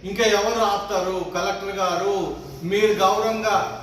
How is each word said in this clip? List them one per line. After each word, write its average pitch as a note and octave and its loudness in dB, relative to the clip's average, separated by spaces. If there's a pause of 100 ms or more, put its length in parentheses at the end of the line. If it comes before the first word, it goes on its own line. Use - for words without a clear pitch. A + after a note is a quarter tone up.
ఇంకా G3+ -2
ఎవరు G#3+ 2
ఆపుతారు? F#3 0 (100)
కలెక్టర్ G3 -4
గారు, F3+ -2 (260)
మీరు G#3 2
గౌరవంగా G#3+ 0